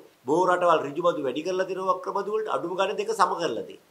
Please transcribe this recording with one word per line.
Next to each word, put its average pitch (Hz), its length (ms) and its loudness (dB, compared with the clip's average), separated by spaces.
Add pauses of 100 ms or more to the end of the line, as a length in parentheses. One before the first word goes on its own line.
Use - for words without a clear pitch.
(200)
බොහෝ 160 260 2
රටවල් 175 360 6
ඍජුබදු 151 400 0
වැඩි 135 200 -2
කරලා 185 240 -2
දෙනවා 185 280 -2
වක්‍රබදු 190 360 -4
වලට 214 180 -2
අඩුම 139 280 -2
ගානේ 196 200 -2
දෙක 202 140 -4
සම 196 200 2
කරලා 165 260 -2
දෙන්නේ. - 220 -10 (120)